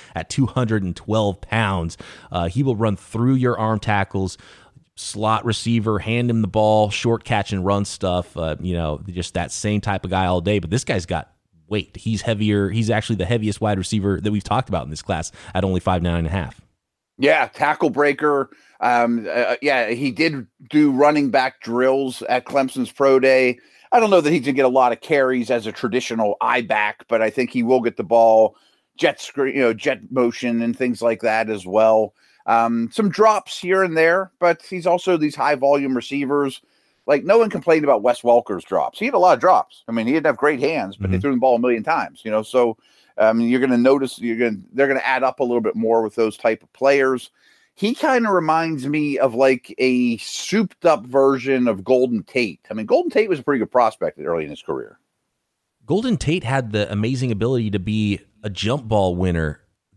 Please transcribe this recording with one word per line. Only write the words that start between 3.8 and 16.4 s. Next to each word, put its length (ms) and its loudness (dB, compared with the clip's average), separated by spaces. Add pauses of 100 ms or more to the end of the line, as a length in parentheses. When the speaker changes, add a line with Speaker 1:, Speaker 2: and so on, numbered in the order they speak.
Speaker 1:
slot 480 -4
receiver, 560 0
hand 300 -2
him 120 0
the 60 -2
ball, 420 2
short 320 -2
catch 300 -4
and 120 -4
run 200 0
stuff. 520 -4
Uh, 240 -4
you 140 -4
know, 340 -4
just 260 -8
that 180 -6
same 280 -4
type 240 -6
of 60 -6
guy 160 0
all 140 0
day. 180 0
But 120 -6
this 140 -2
guy's 220 -4
got 240 -8 (360)
weight. 300 -6
He's 240 -4
heavier. 480 0
He's 220 -2
actually 260 -2
the 80 -2
heaviest 340 -2
wide 200 -2
receiver 420 -2
that 100 -2
we've 140 -2
talked 240 -4
about 160 -4
in 60 -12
this 100 -10
class 320 -6 (220)
at 100 -2
only 160 0
five 220 -2
nine 160 -2
and 80 -2
a 40 -4
half. 300 -8 (560)